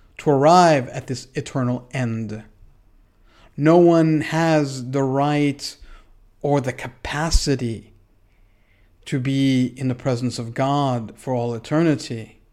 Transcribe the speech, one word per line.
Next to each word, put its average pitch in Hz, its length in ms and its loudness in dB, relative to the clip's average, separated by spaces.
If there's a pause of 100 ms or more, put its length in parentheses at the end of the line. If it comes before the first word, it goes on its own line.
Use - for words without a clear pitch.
(180)
to - 120 0
arrive 147 580 4
at - 180 -12
this - 280 -10
eternal 123 600 -6
end. 113 480 -6 (1160)
No 156 200 6
one 165 420 6
has 151 720 -2
the 139 120 -2
right 143 760 -2 (640)
or 143 180 0
the 123 140 -4
capacity 135 1200 -4 (1120)
to 139 120 -4
be 131 600 0
in 131 100 -4
the 123 60 -2
presence 127 440 -4
of 117 140 -10
God 131 640 -2
for - 160 -8
all 120 220 -4
eternity. 139 880 -2 (100)